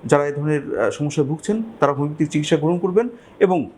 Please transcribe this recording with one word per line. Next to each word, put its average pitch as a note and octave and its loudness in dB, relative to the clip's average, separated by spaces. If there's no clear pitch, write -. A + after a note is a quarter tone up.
যারা C#3+ 2
এ D3 -4
ধরনের, D3 -2
আহ, G#2+ 2
সমস্যায় D3 -2
ভুগছেন G#3 -2
তারা C#3+ 4
হোমিওপ্যাথিক D3+ -2
চিকিৎসা D3+ 2
গ্রহণ D#3+ 0
করবেন F#3+ 0
এবং F3 2